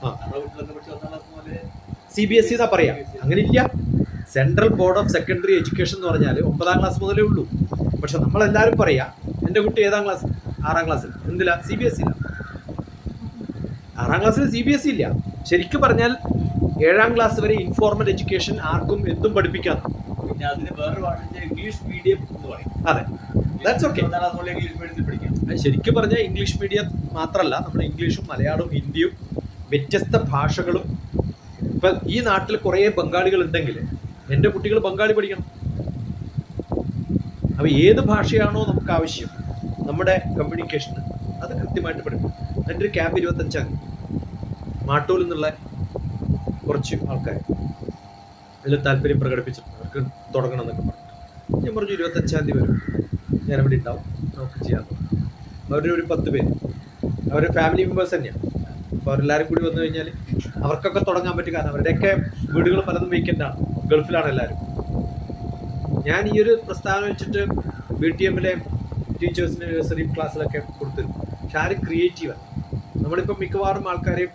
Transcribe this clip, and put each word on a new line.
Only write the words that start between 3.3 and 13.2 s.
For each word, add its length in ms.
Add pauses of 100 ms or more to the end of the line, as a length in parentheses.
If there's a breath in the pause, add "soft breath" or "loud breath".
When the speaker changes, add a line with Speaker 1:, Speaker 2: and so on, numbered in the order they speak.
Speaker 1:
സെൻട്രൽ 360 (100)
ബോർഡ് 220
ഓഫ് 140
സെക്കൻഡറി 440
എഡ്യൂക്കേഷൻ 380
എന്ന് 120
പറഞ്ഞാൽ 260 (140)
ഒമ്പതാം 320
ക്ലാസ് 220
മുതലേ 260
ഉള്ളൂ. 140 (580)
പക്ഷെ 220
നമ്മളെല്ലാരും 580
പറയാ, 240 (420)
"എന്റെ 180
കുട്ടി 220
ഏതാം 180
ക്ലാസ്?" 200 (420)
"ആറാം 200
ക്ലാസ്സിൽ." 240 (180)
എന്തിലാ? 240 (140)
സി 120
ബി 100
എസ് 120
ഇ 20
യിലാ. 100 (1900)